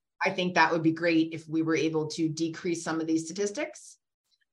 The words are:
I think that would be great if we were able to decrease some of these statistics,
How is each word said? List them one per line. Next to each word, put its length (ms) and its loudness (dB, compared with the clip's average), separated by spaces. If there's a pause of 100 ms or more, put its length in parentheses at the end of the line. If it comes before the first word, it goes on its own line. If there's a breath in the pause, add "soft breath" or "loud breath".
(240)
I 80 2
think 240 -2
that 160 6
would 100 2
be 120 4
great 400 2
if 140 -12
we 140 -2
were 140 2
able 360 0
to 180 0
decrease 540 -4
some 180 -4
of 40 -4
these 200 0
statistics, 720 -8 (540)